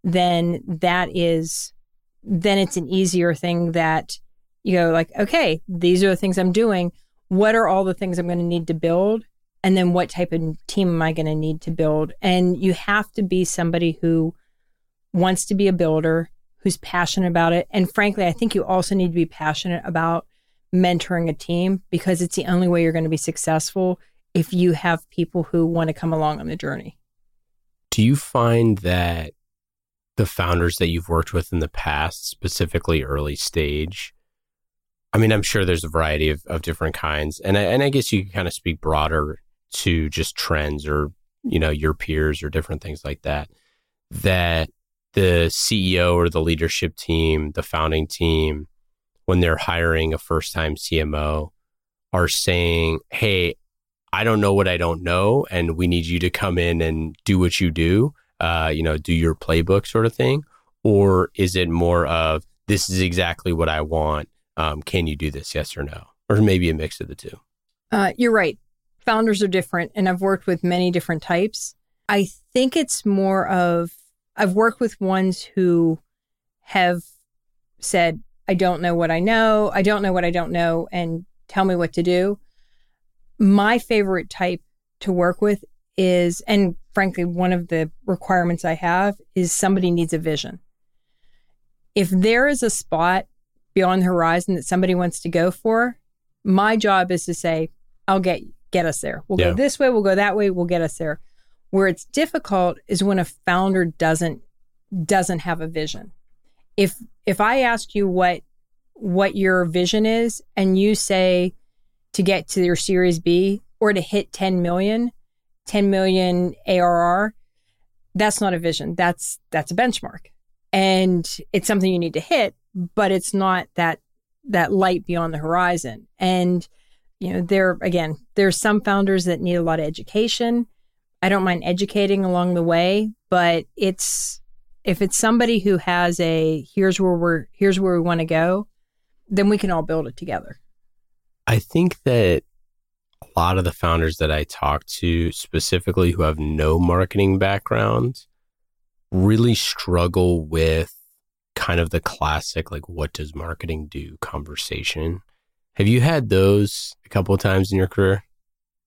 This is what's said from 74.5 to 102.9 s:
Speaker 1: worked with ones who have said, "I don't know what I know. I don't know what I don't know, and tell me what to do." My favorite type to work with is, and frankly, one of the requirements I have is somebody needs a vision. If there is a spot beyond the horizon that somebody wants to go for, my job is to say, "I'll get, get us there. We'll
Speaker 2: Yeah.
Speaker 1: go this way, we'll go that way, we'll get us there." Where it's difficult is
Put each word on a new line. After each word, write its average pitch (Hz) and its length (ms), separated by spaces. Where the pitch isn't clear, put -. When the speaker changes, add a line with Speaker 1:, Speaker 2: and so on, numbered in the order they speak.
Speaker 1:
worked 220 280
with 233 200
ones 190 420
who 170 560
have 175 420
said, 170 420
"I 190 60
don't 180 280
know 175 120
what 170 160
I 165 100
know. 214 520
I 196 100
don't 202 200
know 190 100
what 180 120
I 170 60
don't 170 220
know, 170 380
and 170 340
tell 190 160
me 190 100
what 175 200
to 170 80
do." 180 360
My 202 400
favorite 196 500
type 180 320
to 196 120
work 175 280
with 208 240
is, 180 460
and 196 320
frankly, 185 320
one 180 280
of 175 160
the 160 220
requirements 175 580
I 165 100
have 180 400
is 180 180
somebody 190 380
needs 170 220
a 160 60
vision. 160 400
If 185 160
there 226 380
is 285 140
a 226 80
spot 175 560
beyond 185 280
the 180 40
horizon 175 480
that 147 100
somebody 185 300
wants 180 260
to - 80
go 175 220
for, 226 480
my 202 320
job 196 360
is 175 140
to 175 80
say, 160 360
"I'll 190 120
get, 180 220
get 170 160
us 156 140
there. 147 280
We'll 180 120
Speaker 2:
Yeah. 175 100
Speaker 1:
go 180 40
this 269 240
way, 269 120
we'll 220 120
go 196 120
that 202 220
way, 202 140
we'll 175 160
get 170 160
us 156 160
there." 156 220
Where 190 180
it's 180 180
difficult 202 800
is 196 160